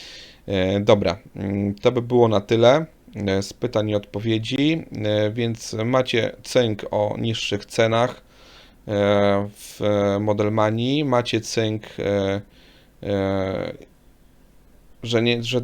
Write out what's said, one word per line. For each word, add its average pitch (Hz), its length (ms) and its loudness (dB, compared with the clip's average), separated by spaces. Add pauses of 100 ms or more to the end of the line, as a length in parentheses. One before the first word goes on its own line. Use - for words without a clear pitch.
(460)
E, 95 340 0
dobra, 101 380 4 (180)
mm, 101 400 -2
to 120 160 2
by 123 100 0
było 120 260 4
na 104 140 2
tyle, 123 440 4 (300)
e, 98 280 0
z - 100 -14
pytań 110 360 -2
i 104 60 0
odpowiedzi, 113 880 -2 (220)
e, 107 260 0
więc 117 420 -6 (120)
macie 120 580 0
cynk 110 480 0
o 104 280 0
niższych 110 460 -4
cenach, 117 580 0 (640)
e, 101 680 2
w - 240 -18 (400)
Model 107 320 0
Money, 117 540 0
macie 120 360 0
cynk, 110 420 -2 (160)
e, 98 420 0 (640)
e, 95 680 -2 (1300)
że 117 180 0
nie-, 120 220 2
że, 123 200 -2